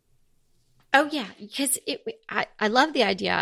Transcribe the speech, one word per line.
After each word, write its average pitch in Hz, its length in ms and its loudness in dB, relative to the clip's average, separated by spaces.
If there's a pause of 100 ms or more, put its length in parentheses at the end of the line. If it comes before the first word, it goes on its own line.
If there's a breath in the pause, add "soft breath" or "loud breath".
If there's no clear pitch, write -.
(920)
Oh, 294 200 4
yeah, 269 160 -6 (280)
'cause 277 300 -2
it, - 180 -8 (260)
I, 208 180 0 (120)
I 214 80 2
love 262 260 2
the 277 100 2
idea 190 380 0